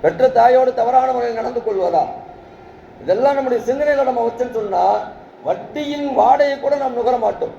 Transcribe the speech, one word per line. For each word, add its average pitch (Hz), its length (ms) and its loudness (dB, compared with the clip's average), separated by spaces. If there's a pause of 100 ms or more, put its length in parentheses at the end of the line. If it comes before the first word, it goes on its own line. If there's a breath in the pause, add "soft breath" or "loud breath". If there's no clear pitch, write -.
பெற்ற 170 280 2
தாயோடு 254 440 4
தவறான 254 380 2
முறையில் 240 240 -2
நடந்து 240 240 -4
கொள்வதா, 180 460 0 (960)
இதெல்லாம் 233 300 2
நம்முடைய 254 400 -2
சிந்தனையில 285 300 0
நம்ம 240 240 0
வச்சோம்னு 240 240 -4
சொன்னா 202 460 0 (480)
வட்டியின் 285 720 -4
வாடையை 277 420 4
கூட 277 160 0
நாம் 269 180 -4
நுகர 240 240 0
மாட்டோம். 196 420 -2